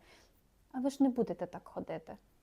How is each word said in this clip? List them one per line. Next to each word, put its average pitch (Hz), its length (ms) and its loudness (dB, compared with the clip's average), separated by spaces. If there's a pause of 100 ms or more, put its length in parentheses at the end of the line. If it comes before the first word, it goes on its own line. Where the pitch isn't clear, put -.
(720)
А 262 80 -6
ви 269 100 2
ж 277 140 4
не 262 60 8
будете 220 360 0
так 175 180 -10
ходити. - 540 -10 (260)